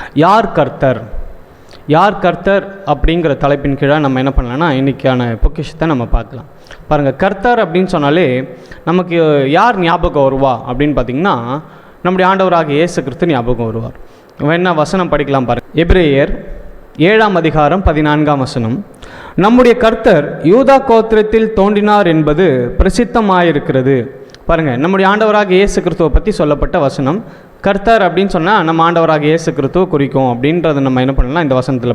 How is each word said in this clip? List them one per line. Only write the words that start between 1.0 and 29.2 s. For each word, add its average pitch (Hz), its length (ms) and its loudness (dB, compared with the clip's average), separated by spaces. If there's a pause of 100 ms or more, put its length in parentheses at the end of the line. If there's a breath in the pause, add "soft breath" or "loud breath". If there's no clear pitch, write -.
யார் 185 320 2
கர்த்தர் 190 680 -2
அப்படிங்கிற 147 520 0
தலைப்பின் 139 400 -2
கீழே 143 200 2
நம்ம 135 220 0
என்ன 135 120 0 (100)
பண்ணலாம்னா, 135 300 -2
இன்னைக்கான 131 720 -2
பொக்கிஷத்தை - 460 -2
நம்ம 135 180 -2
பார்க்கலாம். 120 400 -4 (420 loud breath)
பாருங்க, 147 260 0
கர்த்தர் 202 580 0
அப்படின்னு 180 140 0
சொன்னாலே 147 680 0 (300 loud breath)
நமக்கு 165 680 0
யார் 196 280 2
ஞாபகம் 170 440 0
வருவா 135 220 0
அப்படின்னு 127 480 -2
பார்த்தீங்கன்னா, 131 680 -2 (420 loud breath)
நம்முடைய 185 320 2
ஆண்டவராகிய 175 340 0
இயேசு 160 340 0
கிறிஸ்து 131 240 -4
ஞாபகம் 120 380 0
வருவார். 113 280 -6 (460 loud breath)
வேணா 170 360 0
வசனம் 160 360 0
படிக்கலாம் 139 340 0
பாருங்க. 120 160 -2 (120)
எபிரேயர் 165 640 2 (580)
ஏழாம் 202 400 2
அதிகாரம் 160 480 0
பதினான்காம் 151 560 0
வசனம், 123 460 -4 (500 loud breath)
"நம்முடைய 233 420 4
கர்த்தர் 220 680 0
யூதா 254 440 4
கோத்திரத்தில் 220 680 2
தோன்றினார் 208 540 2
என்பது 151 680 0
பிரசித்தமாயிருக்கிறது." 175 1300 0 (400 loud breath)
பாருங்க, 160 300 0
நம்முடைய 190 360 2
ஆண்டவராகிய 208 380 2
இயேசு 196 320 2
கிறிஸ்துவை 160 320 -2
பத்தி 151 180 0
சொல்லப்பட்ட 147 480 0
வசனம். 147 440 -2 (380 loud breath)
கர்த்தர் 202 400 2
அப்படின்னு 185 260 0
சொன்னா 185 360 0
நம்ம 165 280 2
ஆண்டவராகிய 160 300 2